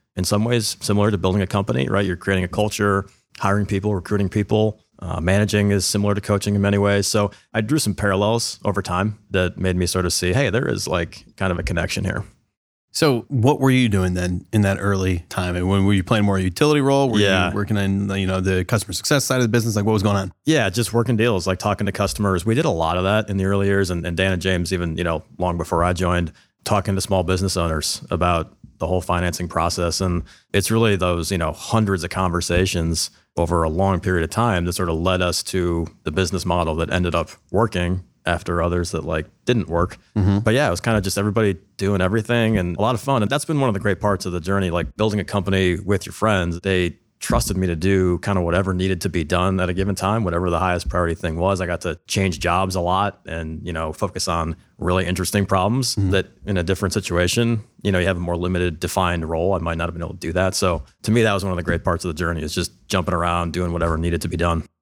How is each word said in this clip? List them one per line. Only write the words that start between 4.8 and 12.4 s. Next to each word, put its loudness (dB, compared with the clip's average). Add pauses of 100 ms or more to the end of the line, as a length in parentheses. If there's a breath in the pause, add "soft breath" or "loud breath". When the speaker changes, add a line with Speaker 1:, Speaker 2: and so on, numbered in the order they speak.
Speaker 1:
Uh, -6
managing 2
is 2
similar 0
to -2
coaching 0
in 2
many 2
ways. 2
So 2 (220 loud breath)
I 0
drew 0
some -2
parallels 0
over 0
time -2 (140)
that 0
made 0
me 2
sort 0
of 0
see, 0
"Hey, 2
there 0
is, -2
like, -4 (140)
kind 0
of -4
a -6
connection -2
here." -4 (680)